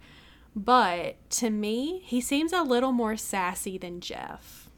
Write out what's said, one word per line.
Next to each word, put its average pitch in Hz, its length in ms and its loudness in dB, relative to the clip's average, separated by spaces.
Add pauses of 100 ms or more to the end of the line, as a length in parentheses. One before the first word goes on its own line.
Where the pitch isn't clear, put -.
(540)
But 196 640 2 (140)
to - 200 0
me, 226 540 -2
he 247 160 0
seems 302 320 0
a 359 100 2
little 254 300 4
more 220 240 0
sassy 185 600 -4
than 175 220 -10
Jeff. - 760 -12